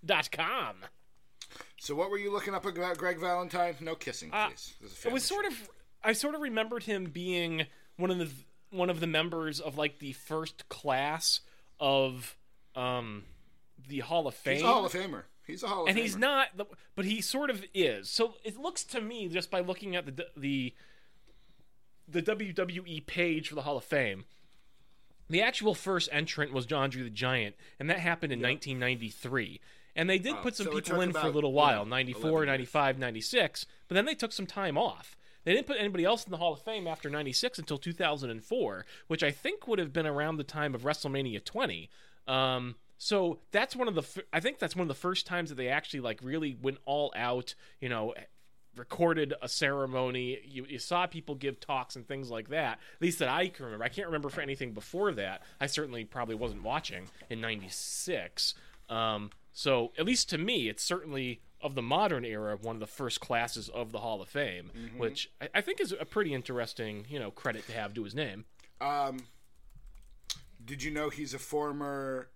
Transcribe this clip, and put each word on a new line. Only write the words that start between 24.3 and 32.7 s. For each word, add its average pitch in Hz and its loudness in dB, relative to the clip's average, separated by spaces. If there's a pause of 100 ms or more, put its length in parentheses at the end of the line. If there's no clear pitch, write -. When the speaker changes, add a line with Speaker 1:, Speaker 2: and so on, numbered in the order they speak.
Speaker 1:
the 170 4
actual 214 4
first 185 0
entrant 147 0
was 127 0
Andre 135 2
the 117 -6
Giant, 110 0 (240)
and 143 -2
that 180 4
happened 170 0
in 120 -2
Speaker 2:
Yep. 117 2
Speaker 1:
nineteen 135 0
ninety-three. 123 -2 (340)
And 170 2
they 190 6
did 226 0
Speaker 2:
Oh, - -2
Speaker 1:
put 240 -2
some 202 -2
Speaker 2:
so 160 0
it 151 0
Speaker 1:
people 175 0
Speaker 2:
took 180 6
Speaker 1:
in 180 2
for 156 2
a - 2
Speaker 2:
about, 151 2
Speaker 1:
little 147 4
Speaker 2:
you 131 2
Speaker 1:
while, 131 6
Speaker 2:
know, 110 -8
Speaker 1:
ninety-four, 127 0
Speaker 2:
eleven 160 6
years. 151 4
Speaker 1:
ninety-five, 135 2